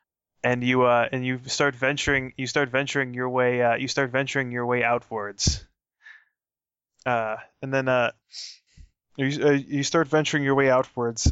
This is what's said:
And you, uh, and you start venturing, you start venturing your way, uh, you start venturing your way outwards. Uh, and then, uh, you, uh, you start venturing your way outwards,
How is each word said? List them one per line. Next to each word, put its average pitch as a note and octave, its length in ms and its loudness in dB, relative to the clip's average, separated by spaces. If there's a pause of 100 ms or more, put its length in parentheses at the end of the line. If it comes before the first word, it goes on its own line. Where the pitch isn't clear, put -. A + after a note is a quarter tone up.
(420)
And B2 220 0
you, B2+ 200 2
uh, A#2+ 280 4
and B2+ 120 -4
you B2+ 220 -4
start C#3 300 0
venturing, C3+ 640 -2
you C3 80 -6
start C3+ 240 0
venturing C3 420 -2
your B2+ 160 -4
way, B2 340 2
uh, A#2 140 4
you C3 100 -4
start C3 240 -2
venturing C3 400 -2
your A#2+ 140 -4
way B2 180 0
outwards. A2+ 840 -2 (1400)
Uh, A2+ 320 -2 (240)
and C3+ 120 -6
then, C3+ 140 0
uh, B2 260 2 (1040)
you, C#3 300 0
uh, D3 40 6
you C#3 320 0
start D#3+ 260 0
venturing D3+ 360 0
your C#3 100 2
way C3+ 160 4
outwards, A#2+ 600 0